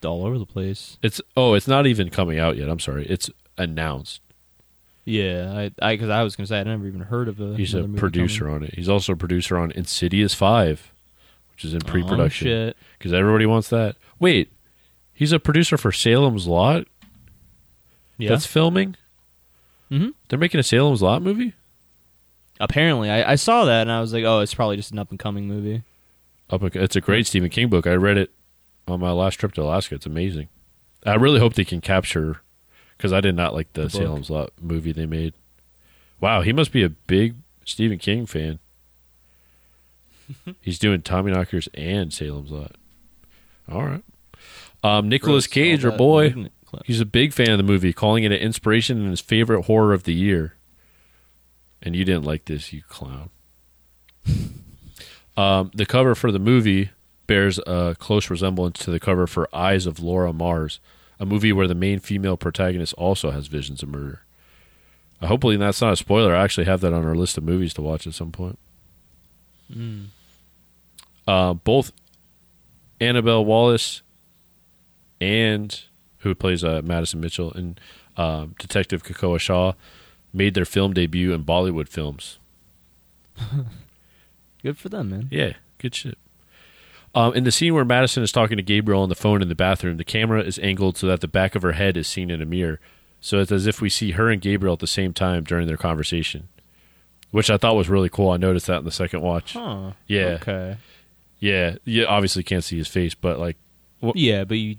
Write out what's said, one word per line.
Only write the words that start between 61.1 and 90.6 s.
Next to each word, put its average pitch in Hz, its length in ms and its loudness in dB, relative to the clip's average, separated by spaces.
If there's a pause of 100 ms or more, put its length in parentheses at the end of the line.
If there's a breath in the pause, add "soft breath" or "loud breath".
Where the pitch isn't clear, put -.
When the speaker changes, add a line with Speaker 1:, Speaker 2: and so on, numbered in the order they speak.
Speaker 2:
a 98 40 -6
movie 104 280 2
where 95 160 2
the 90 40 0
main 95 260 -2
female 98 360 -2
protagonist 90 600 -2
also 87 360 -2
has 71 160 -6
visions 71 340 -10
of 71 80 -10
murder. 71 340 -10 (1000 soft breath)
Uh, 85 60 -4
hopefully 113 280 2
that's 101 260 0
not 110 120 4
a - 20 0
spoiler. 101 400 2
I 92 80 4
actually 95 220 0
have 92 160 0
that 90 100 2
on 85 140 0
our 80 100 0
list 87 220 -2
of 78 80 -6
movies 87 300 0
to 78 60 -8
watch 78 240 -6
at 80 80 -12
some 82 200 -10
point. 92 260 -10 (1120)
Speaker 1:
Mm. 110 340 -12 (1160 soft breath)
Speaker 2:
Uh, 92 280 4
both 110 400 2 (1080)
Annabelle 117 460 2
Wallis 117 560 2 (1200)
and, 107 600 0 (380)
who 95 160 -2
plays, 90 260 0
uh, 80 220 -2
Madison 82 380 -4
Mitchell, 82 320 -6
and, 87 260 -10 (380 loud breath)
um, 80 420 -4
Detective 92 420 -4
Kakoa 87 380 -2
Shaw 92 340 0 (600 soft breath)
made 98 220 0
their 92 100 0
film 98 280 0
debut 90 400 0
in 78 120 -6
Bollywood 82 420 0
films. 73 560 -10
Speaker 1:
<laughs> - 60 -20 (2250 soft breath)
Good 147 140 -6
for - 120 -16
them, 185 200 -8
man. 101 220 -8
Speaker 2:
Yeah, - 220 -4 (260)
good 123 160 -8
shit. - 240 -12 (960 soft breath)
Um, 117 180 4
in 123 120 0
the 120 60 2
scene 165 220 2
where 147 100 4
Madison 123 380 2
is 107 100 -2
talking 110 260 0
to 98 60 -4
Gabriel 104 380 2
on 92 80 0
the 90 60 -2
phone 104 260 2
in 90 80 0
the 82 60 -4
bathroom, 90 420 0
the 82 60 -8
camera 110 400 0
is 95 160 -8
angled 95 380 0